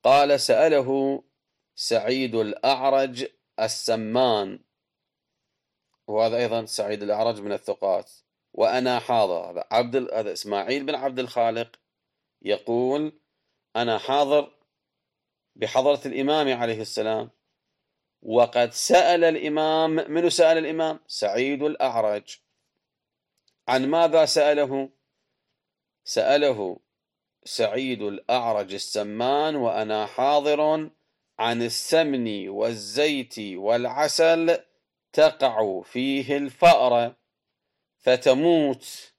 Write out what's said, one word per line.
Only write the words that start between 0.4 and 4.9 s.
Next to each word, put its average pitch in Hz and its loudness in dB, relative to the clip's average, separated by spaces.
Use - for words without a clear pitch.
سعيد 117 -2
الأعرج 131 0
السمان"، 110 -2